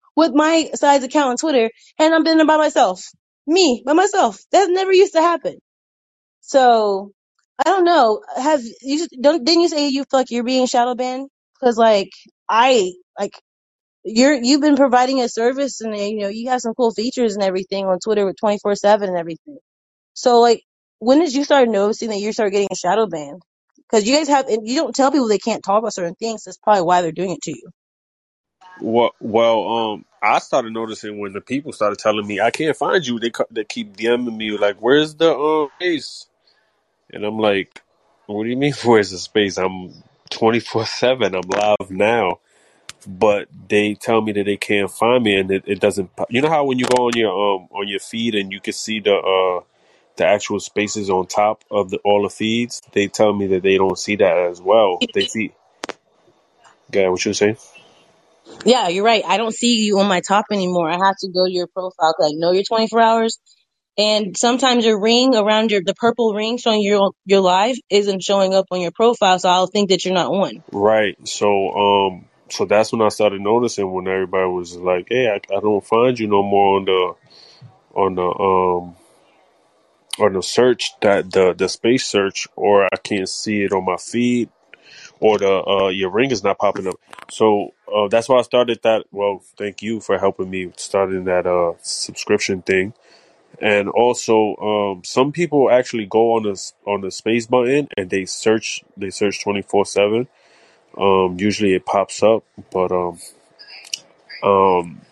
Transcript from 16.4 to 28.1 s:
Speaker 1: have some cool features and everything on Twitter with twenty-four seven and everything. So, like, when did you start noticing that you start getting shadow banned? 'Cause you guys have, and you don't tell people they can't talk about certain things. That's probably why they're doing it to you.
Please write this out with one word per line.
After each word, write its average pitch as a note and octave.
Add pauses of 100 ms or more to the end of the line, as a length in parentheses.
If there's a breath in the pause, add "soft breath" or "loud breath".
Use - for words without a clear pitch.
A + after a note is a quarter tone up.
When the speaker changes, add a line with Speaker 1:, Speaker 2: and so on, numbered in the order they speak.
Speaker 1:
have B3+
some A3+
cool A3+
features A3+
and G3+
everything F#3+
on F#3
Twitter G#3
with F#3
twenty-four G#3
seven G3+
and F3+
everything. E3+ (560)
So, A#3+
like, A#3 (380)
when C4
did D#4+
you C#4
start C#4
noticing G#3+
that G#3
you G#3
start G#3
getting G3+
shadow G#3
banned? D#3+ (480)
'Cause G#3+
you B3+
guys D4+
have, C4+
and G#3+
you B3+
don't C#4
tell C4
people C4+
they G#3
can't G#3+
talk G3+
about A3
certain F3
things. A3
That's F#3
probably G#3
why F3+
they're D#3+
doing F3
it C#4
to E3
you. - (1080)